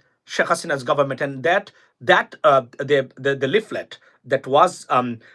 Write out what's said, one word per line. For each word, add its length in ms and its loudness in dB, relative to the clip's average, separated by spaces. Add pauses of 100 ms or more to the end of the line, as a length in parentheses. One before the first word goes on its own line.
(260)
Sheikh 220 -4
Hasina's 360 -4
government, 380 -2
and 220 -6
that, 280 -2 (280)
that, 440 0
uh, 200 6 (140)
the, 400 0
the, 180 -2
the 120 -2
leaflet 500 -4 (260)
that 220 -4
was, 440 2
um, 300 0 (160)